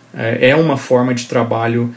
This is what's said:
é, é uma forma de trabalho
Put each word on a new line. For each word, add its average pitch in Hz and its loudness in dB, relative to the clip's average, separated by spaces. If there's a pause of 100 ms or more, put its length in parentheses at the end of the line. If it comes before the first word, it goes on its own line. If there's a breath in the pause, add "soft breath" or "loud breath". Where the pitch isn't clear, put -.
(160)
é, 120 0
é 143 4
uma 156 2
forma 127 0
de 120 -6
trabalho 117 -2